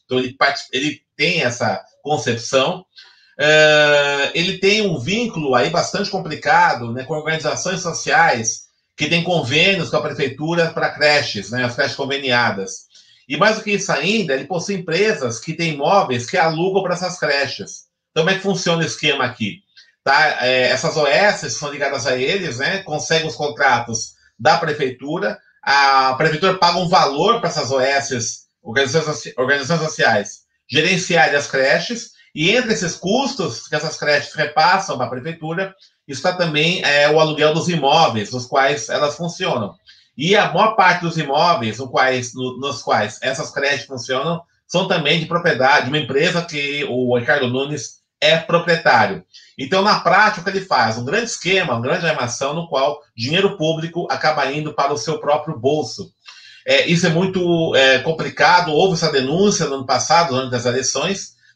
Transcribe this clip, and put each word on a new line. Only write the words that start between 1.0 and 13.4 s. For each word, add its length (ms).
tem 260
essa 400
concepção. 840
É, 960
ele 240
tem 280
um 120
vínculo 560
aí 160
bastante 380
complicado, 840
né, 100
com 120
organizações 640
sociais 880
que 100
têm 160
convênios 640
com 60
a 60
prefeitura 720
pra 180
creches, 640
né, 120
as 100
creches 220
conveniadas. 920
E 80
mais 180